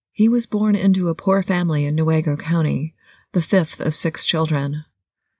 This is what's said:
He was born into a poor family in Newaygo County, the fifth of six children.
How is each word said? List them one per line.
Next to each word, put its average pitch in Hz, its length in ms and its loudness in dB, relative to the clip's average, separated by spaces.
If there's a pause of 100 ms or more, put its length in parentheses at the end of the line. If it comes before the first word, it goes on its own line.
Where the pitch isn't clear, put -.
(120)
He 214 160 2
was 233 180 2
born 208 300 0
into 190 320 2
a 165 80 0
poor 190 260 2
family 170 440 0
in 147 100 -2
Newaygo 156 420 0
County, 156 560 -2 (380)
the 175 100 0
fifth 175 380 0
of - 160 -2
six - 300 -4
children. 151 580 -2 (560)